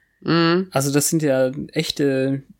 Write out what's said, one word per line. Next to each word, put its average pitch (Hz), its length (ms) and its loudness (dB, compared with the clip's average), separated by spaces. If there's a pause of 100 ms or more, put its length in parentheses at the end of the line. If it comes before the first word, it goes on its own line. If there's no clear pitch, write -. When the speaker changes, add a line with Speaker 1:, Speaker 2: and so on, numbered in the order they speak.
(200)
Speaker 1:
Mhm. 170 500 2
Speaker 2:
Also 139 220 0
das 147 160 2
sind 160 140 -2
ja 131 260 2 (240)
echte 135 720 -2 (160)